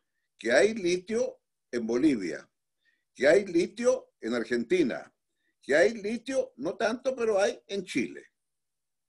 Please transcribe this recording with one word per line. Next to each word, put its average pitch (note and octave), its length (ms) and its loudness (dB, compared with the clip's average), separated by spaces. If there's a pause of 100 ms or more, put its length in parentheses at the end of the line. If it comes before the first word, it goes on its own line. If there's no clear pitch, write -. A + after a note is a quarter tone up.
(400)
que A2+ 120 -2
hay F3+ 220 4
litio G#3 680 -4 (300)
en A#2 160 -6
Bolivia, A2+ 640 0 (640)
que B2+ 140 0
hay G3 180 6
litio G#3 760 -2
en A2+ 120 -4
Argentina, A#2+ 800 -2 (480)
que B2+ 140 0
hay G#3 200 4
litio, A#3 600 -6
no F#3 220 -8
tanto, A#3 360 -2
pero A3 280 0
hay - 260 0
en G3 160 -6
Chile. D2+ 420 -6 (840)